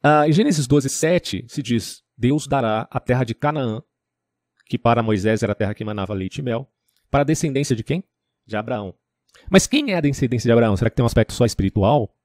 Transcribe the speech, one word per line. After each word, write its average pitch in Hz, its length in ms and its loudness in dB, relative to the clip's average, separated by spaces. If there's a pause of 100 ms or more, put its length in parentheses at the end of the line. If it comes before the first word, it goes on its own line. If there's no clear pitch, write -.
Ah, 151 280 4
em - 20 2
Gênesis 156 380 2
doze, 139 200 2
sete - 600 -2
se - 120 -10
diz, 113 440 -4 (120)
"Deus 135 300 0
dará 117 420 -2
a - 120 -8
terra 127 240 -2
de 113 100 -6
Canaã, 139 480 -4 (840)
que - 120 -4
para 117 240 2
Moisés 110 400 0
era 104 80 -2
a 101 60 -2
terra 104 180 -4
que - 80 -10
emanava 104 320 -6
leite 95 240 -6
e 147 40 -8
mel, 123 280 -6 (400)
para 143 120 2
a - 20 2
descendência 139 500 -2
de 110 80 -8
quem? 170 220 -4 (420)
De 107 100 -8
Abraão." 107 380 -6 (560)
Mas - 160 6
quem 285 240 0
é 185 60 0
a 170 40 0
descendência 139 460 -2
de 117 60 4
Abraão? 113 240 4
Será 113 120 0
que - 60 -6
tem - 80 0
um 117 40 4
aspecto 113 260 2
só - 120 2
espiritual? 107 680 0 (100)